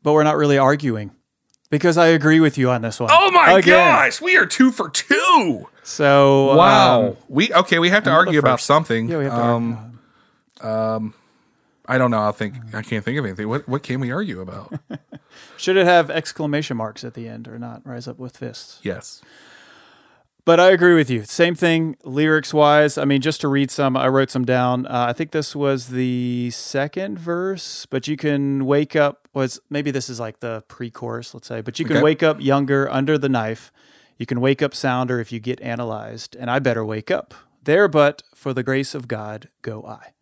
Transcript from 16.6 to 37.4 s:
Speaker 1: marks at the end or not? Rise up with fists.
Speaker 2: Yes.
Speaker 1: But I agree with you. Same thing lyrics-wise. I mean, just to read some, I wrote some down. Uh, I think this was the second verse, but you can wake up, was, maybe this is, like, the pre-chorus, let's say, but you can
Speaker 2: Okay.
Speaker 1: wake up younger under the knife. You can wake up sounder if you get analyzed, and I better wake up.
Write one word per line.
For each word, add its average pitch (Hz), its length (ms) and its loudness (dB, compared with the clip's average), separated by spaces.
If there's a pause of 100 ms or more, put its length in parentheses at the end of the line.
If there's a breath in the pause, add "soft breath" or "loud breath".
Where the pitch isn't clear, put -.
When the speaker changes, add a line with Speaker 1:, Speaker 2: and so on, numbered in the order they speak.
Speaker 1:
marks 110 280 -10
at 120 100 -14
the 117 140 -14
end 113 200 -16
or 113 100 -16
not? 117 260 -16
Rise 127 240 -14
up 123 100 -16
with 123 180 -16
fists. - 460 -16
Speaker 2:
Yes. - 400 -12 (1200 soft breath)
Speaker 1:
But 170 140 4
I 180 120 6
agree 180 260 4
with 147 120 2
you. 120 160 -2
Same 170 300 0
thing 165 480 -2
lyrics-wise. 151 960 2
I 143 60 -4
mean, 139 160 2
just 147 220 -4
to 156 60 -2
read 139 220 0
some, 135 260 -2
I 131 120 0
wrote 135 220 2
some 127 140 -2
down. 123 420 0
Uh, 123 220 -2
I 120 40 -4
think 156 180 -8
this 156 240 -6
was 139 340 -4
the 123 640 -4
second 180 680 -8
verse, 175 680 -8
but 131 220 -8
you 151 80 -6
can 139 500 -2
wake 143 300 -2
up, 143 380 -2
was, 135 260 -4 (100)
maybe 143 220 -6
this 127 180 -8
is, 117 80 -12
like, 110 220 -12
the 113 260 -10
pre-chorus, 117 680 -14
let's - 140 -20
say, 113 140 -10
but 113 180 -12
you 165 60 -4
can 151 140 0
Speaker 2:
Okay. 143 60 4
Speaker 1:
wake 156 200 2
up 156 160 0
younger 139 500 0
under 139 280 0
the 139 100 -2
knife. 113 420 -4 (480 soft breath)
You 117 80 -10
can 120 140 -4
wake 135 220 0
up 139 120 -4
sounder 127 460 -2
if 113 100 -10
you 120 80 -10
get 123 220 -8
analyzed, 113 800 -10
and 123 120 -8
I 127 80 0
better 120 260 -2
wake 107 280 -8
up. - 220 -6 (280)